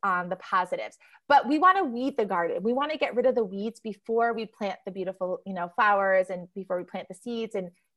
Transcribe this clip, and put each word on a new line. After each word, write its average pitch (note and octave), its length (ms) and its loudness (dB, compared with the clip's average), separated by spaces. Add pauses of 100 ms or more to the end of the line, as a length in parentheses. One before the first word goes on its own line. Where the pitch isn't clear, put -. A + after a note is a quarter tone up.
on F3+ 260 0
the F#3 60 -4
positives. - 600 -4 (300)
But C#4 200 6
we D4+ 100 2
wanna F#4 260 6
weed C4 320 -4
the A3 100 0
garden. F3 360 0
We A3+ 120 0
wanna C#4+ 240 -2
get - 180 -2
rid B3 100 2
of B3+ 80 4
the A3+ 120 0
weeds G3 340 -8
before A3+ 540 -2
we A3 120 -6
plant G#3 400 -6
the G3 60 -10
beautiful, F#3 560 -6
you F#3+ 60 -8
know, F3 200 -6
flowers G3 560 4
and F3+ 240 -8
before F#3 240 -6
we F3+ 60 -6
plant - 240 -12
the F#3 80 -16
seeds A3+ 400 -8
and F3+ 160 -6 (260)